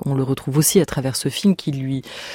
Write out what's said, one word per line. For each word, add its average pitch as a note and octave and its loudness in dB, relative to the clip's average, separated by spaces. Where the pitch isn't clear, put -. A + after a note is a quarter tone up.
on C#3 0
le C3+ 2
retrouve C3+ -2
aussi D#3 4
à D#3+ 4
travers C3 -2
ce - -2
film F#3+ 2
qui - -6
lui C3+ -2